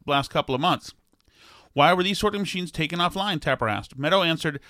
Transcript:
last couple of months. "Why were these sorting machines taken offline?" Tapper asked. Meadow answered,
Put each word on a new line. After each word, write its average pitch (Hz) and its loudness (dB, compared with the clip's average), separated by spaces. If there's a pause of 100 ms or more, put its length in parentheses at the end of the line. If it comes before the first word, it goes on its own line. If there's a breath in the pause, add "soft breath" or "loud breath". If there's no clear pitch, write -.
last 143 0
couple 143 -2
of 123 -2
months. - -2 (760 soft breath)
"Why 147 6
were 180 2
these 196 0
sorting 202 0
machines 180 -6
taken 160 -4
offline?" 180 -2
Tapper 131 0
asked. 104 -6
Meadow 170 2
answered, 160 -2